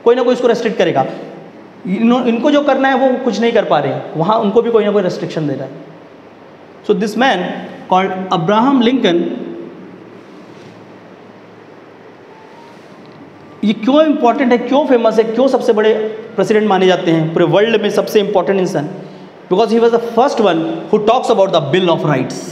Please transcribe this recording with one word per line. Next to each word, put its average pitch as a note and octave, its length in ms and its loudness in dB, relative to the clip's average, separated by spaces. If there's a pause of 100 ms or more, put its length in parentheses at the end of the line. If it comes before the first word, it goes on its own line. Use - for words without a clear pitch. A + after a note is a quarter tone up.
कोई A#3 120 4
ना B3+ 80 -2
कोई B3 100 2
इसको - 140 0
रेस्ट्रिक्ट A#3 300 0
करेगा। C#3 280 0 (800)
इन्हों-, A#3 400 2
इनको A#3+ 240 0
जो C#4+ 120 2
करना C4+ 260 0
है C4+ 80 0
वो B3 260 2
कुछ G3+ 160 -2
नहीं A#3 120 0
कर G#3 140 2
पा D#3+ 140 2
रहे C3+ 140 -4
हैं, - 240 -10
वहाँ G#3 220 0
उनको G#3+ 220 2
भी A#3 100 -2
कोई G#3+ 140 2
ना G#3 60 0
कोई G3+ 120 0
रेस्ट्रिक्शन E3+ 440 -6
दे C3+ 60 -4
रहा C3 120 -8
है। - 200 -16 (1000)
So G#3+ 80 2
this G#3 260 -4
man A3+ 200 0 (480)
called F#3 220 0 (220)
अब्राहम A3 480 2
लिंकन, A3 360 2 (4000)
ये A3 100 2
क्यों D4 300 2
इंपॉर्टेंट B3+ 480 2
है, A#3+ 60 4
क्यों C#4 300 0
फेमस A3+ 300 2
है, A3 60 4
क्यों A#3 240 2
सबसे A#3+ 260 2
बड़े G#3+ 200 2 (420)
प्रेसिडेंट G#3+ 340 0
माने F#3 180 4
जाते F3 240 2
हैं D#3+ 220 0
पूरे F3+ 120 2
वर्ल्ड G#3 360 2
में, G3+ 100 -2
सबसे - 280 0
इंपॉर्टेंट G3 400 0
इंसान? D#3+ 300 -4 (600)
Because G#3 240 2
he A#3 100 2
was A3+ 80 4
the A3+ 100 0 (160)
first B3+ 280 2
one E3 160 2 (300)
who G#3+ 80 2 (100)
talks A3 240 2
about F#3+ 220 2
the D#3+ 60 2 (120)
Bill F#3 220 2
of - 160 -6
Rights। C3 260 -2 (140)